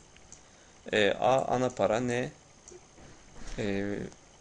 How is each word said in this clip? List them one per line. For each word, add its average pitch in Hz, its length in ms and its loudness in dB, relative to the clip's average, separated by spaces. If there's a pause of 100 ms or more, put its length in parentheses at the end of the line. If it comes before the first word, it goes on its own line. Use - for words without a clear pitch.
(920)
E, 104 200 4
A - 440 2
ana 127 140 2
para, 107 300 2
N, 123 320 -2 (1300)
e, 101 400 -2 (440)